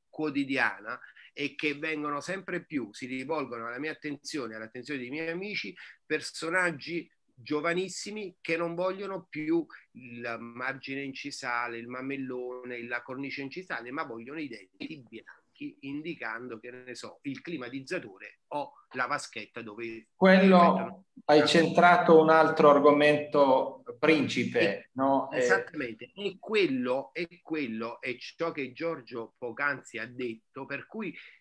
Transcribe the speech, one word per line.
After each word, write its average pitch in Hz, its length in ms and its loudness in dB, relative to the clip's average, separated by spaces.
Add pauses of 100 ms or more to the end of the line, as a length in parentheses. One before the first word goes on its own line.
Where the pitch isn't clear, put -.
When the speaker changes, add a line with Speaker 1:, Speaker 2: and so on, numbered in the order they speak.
Speaker 1:
quotidiana 127 920 -2 (340)
è 143 220 -8
che 151 180 -2
vengono 147 480 -6
sempre 180 420 -8
più, 120 300 -6
si - 140 -12
rivolgono 131 580 -6
alla 120 140 -10
mia 151 120 -6
attenzione, 143 600 -10
all'attenzione 120 460 -12
dei 123 100 -10
miei 160 220 -8
amici, 190 440 -8 (300)
personaggi 165 1040 -4 (240)
giovanissimi 180 1040 -4
che 165 180 -4
non 170 180 -2
vogliono 190 520 -6
più 156 380 -2 (280)
il 120 460 -10
margine 131 640 -8
incisale, 123 760 -8
il 117 80 -12
mamellone, 127 960 -8
la 120 160 -6
cornice 135 400 -10
incisale, 139 480 -10
ma 151 140 -8
vogliono 127 360 -12
i 151 80 -8
denti 123 640 -16
bianchi, - 320 -20 (120)
bianchi, - 280 -14
indicando, 123 800 -10
che 120 120 -16
ne 127 240 -16
so, 104 280 -16
il 135 180 -10
climatizzatore 127 960 -12 (100)
o 143 240 -8 (220)
la 127 100 -2
vaschetta 120 560 -6
dove 113 540 -12
Speaker 2:
Quello 190 420 8
Speaker 1:
effettuano - 480 4 (200)
Speaker 2:
hai 151 220 8
centrato 170 720 8
un 156 100 6
altro 156 420 8
argomento 143 1120 6 (160)
principe, 127 600 2
Speaker 1:
E-, 101 340 0
Speaker 2:
no? 135 380 0
Eh, 123 60 -4
Speaker 1:
esattamente, 123 760 -2
e 190 260 -8
quello, 135 720 0
e 170 140 -6 (140)
quello 117 600 -6
è 127 160 -6
ciò - 340 -8
che 135 220 -8
Giorgio 127 640 -10
poc'anzi 123 640 -6
ha 113 80 -10
detto, 123 580 -10
per 135 220 -12
cui 208 280 -10 (260)